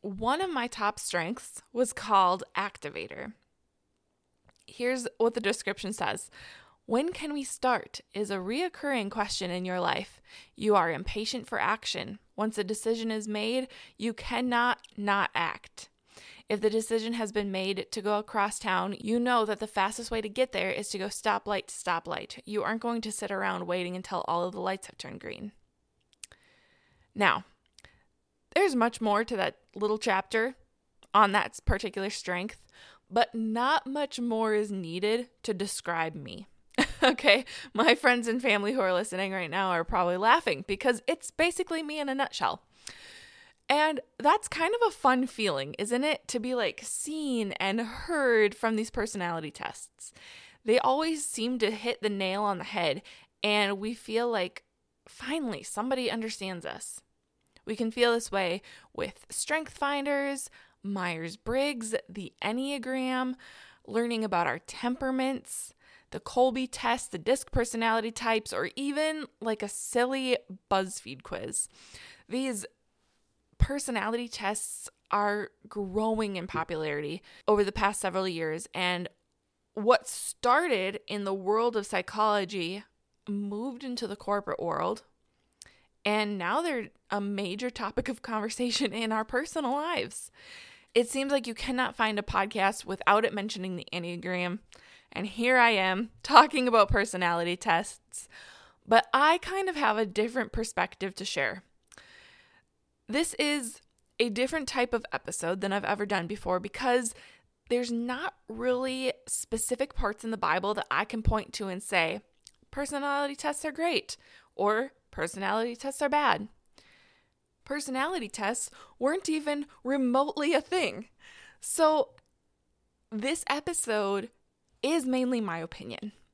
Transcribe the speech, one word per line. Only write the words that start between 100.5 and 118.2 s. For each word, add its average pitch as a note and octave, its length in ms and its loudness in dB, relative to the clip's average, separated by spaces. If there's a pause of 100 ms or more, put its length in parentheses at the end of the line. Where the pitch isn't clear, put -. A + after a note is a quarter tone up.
perspective G3 640 -4
to G3 100 -10
share. C#3 380 -2 (1500)
This C#4+ 260 0
is C#4+ 480 -2 (360)
a A#3 120 2
different C4 380 -2
type B3 260 0
of A#3 180 -2
episode - 480 -4
than G3 100 -2
I've G3+ 140 -2
ever G#3 220 -2
done F#3+ 200 -2
before F3+ 320 -4
because A#3+ 560 0 (540)
there's A#3+ 240 0
not B3 440 -4 (120)
really B3+ 640 -2 (140)
specific - 680 -2
parts G#3+ 300 -2
in A3+ 60 -4
the A3 80 -4
Bible F#3 360 2
that G#3 160 -4
I D#3+ 140 2
can A3 180 -6
point A3 320 2
to G3 140 -6
and F#3 140 -6
say, F3+ 400 2 (480)
"Personality C#4+ 640 -2
tests D4+ 300 -4
are D4+ 60 -4
great," D#4+ 440 -2 (380)
or A3 380 2 (180)
"Personality G3 680 -2
tests C4+ 240 -6
are C#4+ 80 2
bad." C4 400 4 (1160)
Personality C#4 640 -2